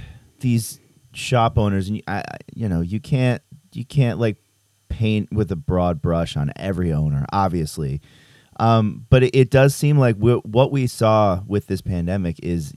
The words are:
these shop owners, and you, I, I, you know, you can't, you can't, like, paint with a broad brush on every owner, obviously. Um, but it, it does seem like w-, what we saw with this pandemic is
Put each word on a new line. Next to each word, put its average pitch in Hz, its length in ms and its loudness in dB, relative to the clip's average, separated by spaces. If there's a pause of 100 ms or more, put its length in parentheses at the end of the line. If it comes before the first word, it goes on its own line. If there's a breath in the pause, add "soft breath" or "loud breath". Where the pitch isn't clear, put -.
(400 loud breath)
these 117 400 -2 (340)
shop 117 440 0
owners, 98 300 0
and 104 100 -4
you, - 100 -10
I, 98 100 -4
I, 50 200 -10 (160)
you 104 160 -6
know, 85 120 0
you 90 180 -4
can't, 127 420 0 (320)
you 120 120 -10
can't, 120 340 0
like, 110 180 0 (520)
paint 110 420 -2
with 104 200 -2
a 95 40 -2
broad 87 460 -2
brush 85 360 -2
on 73 180 -2
every 87 380 -4
owner, 73 380 0
obviously. 80 720 -2 (580)
Um, 113 500 2
but 127 140 6
it, 127 120 0
it 131 160 6
does 139 240 6
seem 147 220 2
like 123 200 4
w-, 117 280 2
what 117 260 2
we 135 160 -2
saw 107 600 2
with 101 200 -2
this 95 140 -4
pandemic 87 640 -4
is 82 340 -4